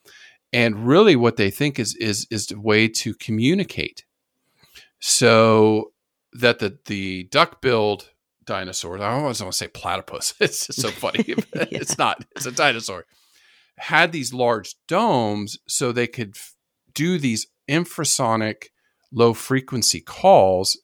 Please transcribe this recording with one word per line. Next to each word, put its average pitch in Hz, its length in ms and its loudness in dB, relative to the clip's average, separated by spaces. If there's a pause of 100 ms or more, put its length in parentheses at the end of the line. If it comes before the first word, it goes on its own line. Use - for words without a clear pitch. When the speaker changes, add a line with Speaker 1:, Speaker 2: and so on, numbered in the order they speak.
(540)
Speaker 1:
And 117 340 0
really 180 280 6
what 117 220 2
they 101 120 2
think 143 300 -4
is, 110 160 -6
is, 107 340 -4
is 107 220 -6
a 104 80 -12
way 107 300 2
to 110 260 -6
communicate. 123 880 -4 (960)
So 110 920 4 (420)
that 120 260 2
the, 101 260 -6
the 95 400 -8
duck-billed 113 840 0 (360)
dinosaurs, 92 560 -8
I 101 120 -2
always 131 280 -4
wanna 92 120 -8
say - 140 -6
platypus. - 720 -8
<laughs> - 20 -20
It's - 280 -2
just 127 140 -8
so 117 80 -4
funny. - 340 -4
Speaker 2:
<laughs> - 300 -6
Speaker 1:
But 160 180 -6
Speaker 2:
Yeah. - 100 -8
Speaker 1:
it's - 160 -6
not. 123 260 -2 (120)
It's - 100 -10
a 127 60 -8
dinosaur. 113 540 -2 (720)
Had 165 340 0
these 127 220 -6
large 120 420 -2 (120)
domes 117 680 0 (100)
so 127 240 -4
they 120 160 -2
could 107 280 -12
f-, - 200 -20 (380)
do 175 240 -2
these 123 300 -2 (220)
infrasonic 139 960 -2 (460)
low-frequency 117 880 0
calls 98 840 4